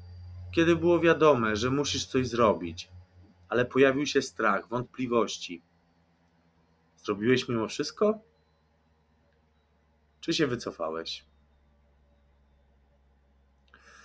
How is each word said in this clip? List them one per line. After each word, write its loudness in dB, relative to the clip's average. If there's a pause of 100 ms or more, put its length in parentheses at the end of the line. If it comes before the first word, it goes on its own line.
(520)
kiedy 4
było 4
wiadome, 4
że -2
musisz -2
coś 0
zrobić, 0 (600)
ale 0
pojawił 2
się 0
strach, -2
wątpliwości. -4 (1300)
Zrobiłeś 0
mimo -2
wszystko? -2 (2000)
Czy -4
się 0
wycofałeś? -8 (2750)